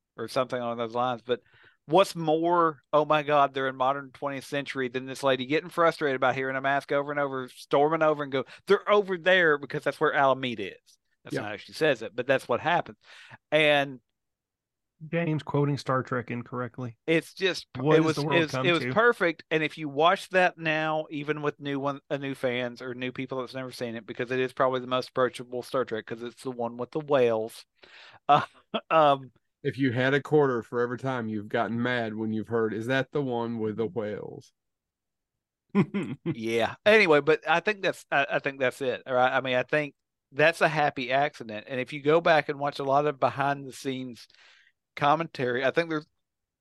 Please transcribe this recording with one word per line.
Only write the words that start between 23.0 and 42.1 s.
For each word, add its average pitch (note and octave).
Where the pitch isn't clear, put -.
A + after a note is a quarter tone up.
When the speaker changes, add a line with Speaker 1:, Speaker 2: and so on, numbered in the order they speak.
Speaker 1:
people C3
that's A#2+
never C3
seen A#2
it, A2
because A#2+
it B2+
is B2+
probably C3
the B2
most B2+
approachable B2
Star B2+
Trek, A2
'cause A#2
it's A#2+
the C3+
one A#2+
with A#2+
the D#3+
whales. A#2+
<laughs> -
Uh, C#3+
um, C#3+
Speaker 2:
If C#3
you C3+
had B2+
a C#3+
quarter C3+
for A#2+
every A#2+
time B2+
you've G#2+
gotten A#2
mad A#2+
when A2
you've G#2+
heard, A2+
"Is A2
that C3
the D3+
one A#2
with G#2+
the A2
whales?" G#2
Speaker 3:
<laughs> F3
Speaker 1:
Yeah. A2+
Anyway, G3+
but D3
I E3
think G3
that's, E3+
I, C#3+
I D3
think C#3
that's B2+
it. B2
All C3
right. B2+
I C3
mean, C3
I B2
think D3
that's D3+
a F#3
happy D3
accident. B2+
And C3
if B2+
you D3
go D#3